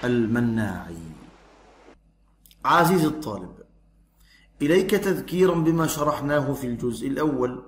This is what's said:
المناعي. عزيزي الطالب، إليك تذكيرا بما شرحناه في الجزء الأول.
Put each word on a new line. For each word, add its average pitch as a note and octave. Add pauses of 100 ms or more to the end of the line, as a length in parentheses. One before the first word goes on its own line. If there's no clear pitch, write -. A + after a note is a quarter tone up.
المناعي. A2 (1600)
عزيزي E3
الطالب، F#2+ (1040)
إليك F3+
تذكيرا F3+
بما E3
شرحناه D3
في B2+
الجزء A#2+
الأول. C3